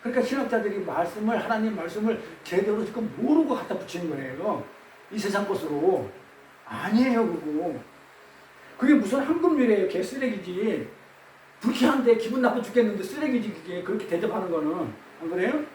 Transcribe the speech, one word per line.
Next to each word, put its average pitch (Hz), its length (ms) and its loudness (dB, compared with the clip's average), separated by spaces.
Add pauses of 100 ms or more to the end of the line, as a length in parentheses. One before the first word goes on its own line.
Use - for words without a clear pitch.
그러니까 247 240 0
신학자들이 214 540 -2
말씀을, 196 640 -2
하나님 220 320 0
말씀을 196 440 -2 (240)
제대로 202 420 0
지금 220 320 -6
모르고 285 380 4
갖다 - 220 -6
붙이는 175 320 -8
거예요, 143 540 -4 (480)
이 214 80 -6
세상 196 280 -2
것으로. 156 640 0 (560)
아니에요, 220 600 2
그거. 156 480 -2 (1040)
그게 285 160 6
무슨 247 280 4
황금률이에요? 277 680 4
개쓰레기지. 214 1000 -2 (720)
불쾌한데, 247 580 4
기분 247 260 -2
나빠 247 180 2
죽겠는데 208 420 2
쓰레기지, 247 500 -2
그게. 180 280 -10
그렇게 214 260 -4
대접하는 170 440 -2
거는. 160 420 -2 (280)
안 165 100 -6
그래요? 240 320 0 (120)